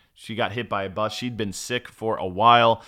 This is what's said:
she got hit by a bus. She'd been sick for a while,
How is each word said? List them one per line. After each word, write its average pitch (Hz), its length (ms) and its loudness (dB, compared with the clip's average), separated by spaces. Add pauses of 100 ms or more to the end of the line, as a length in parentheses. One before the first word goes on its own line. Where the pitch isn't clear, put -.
(140)
she - 200 -16
got 101 180 -4
hit 117 160 -8
by 101 160 -4
a 95 40 -6
bus. 107 240 -4
She'd 123 240 -8
been 104 160 -6
sick - 360 -8
for - 280 -6
a 95 100 -6
while, 113 600 6